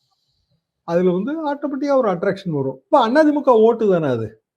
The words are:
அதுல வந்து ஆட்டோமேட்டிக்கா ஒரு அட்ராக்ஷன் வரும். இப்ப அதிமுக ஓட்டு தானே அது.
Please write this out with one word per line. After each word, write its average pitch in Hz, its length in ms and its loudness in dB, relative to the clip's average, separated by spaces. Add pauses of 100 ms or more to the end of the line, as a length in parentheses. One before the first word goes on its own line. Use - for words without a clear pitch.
(840)
அதுல 180 280 0
வந்து 285 420 -4
ஆட்டோமேட்டிக்கா 285 440 -2
ஒரு 233 140 2
அட்ராக்ஷன் 190 380 -4
வரும். 135 340 -4
இப்ப 247 260 2
அதிமுக 294 400 2
ஓட்டு 226 400 4
தானே 170 160 2
அது. 113 300 -4 (220)